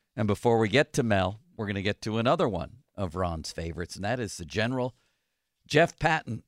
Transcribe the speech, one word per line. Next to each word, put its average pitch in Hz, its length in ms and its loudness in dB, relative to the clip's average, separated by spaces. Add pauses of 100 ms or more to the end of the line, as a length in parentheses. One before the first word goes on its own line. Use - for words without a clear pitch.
(180)
And 113 100 0
before 113 300 4
we 110 100 4
get 127 260 4
to 143 100 2
Mel, 101 360 2 (160)
we're 110 120 -8
gonna 101 140 -2
get 101 200 -2
to 110 160 -4
another 143 320 2
one 87 280 -6 (200)
of 90 180 -4
Ron's 85 380 -4
favorites, 82 420 -8
and 90 80 -10
that 117 160 -2
is 110 180 -8
the 87 80 -12
General, 123 500 -4 (720)
Jeff 165 320 4
Patton 151 480 -2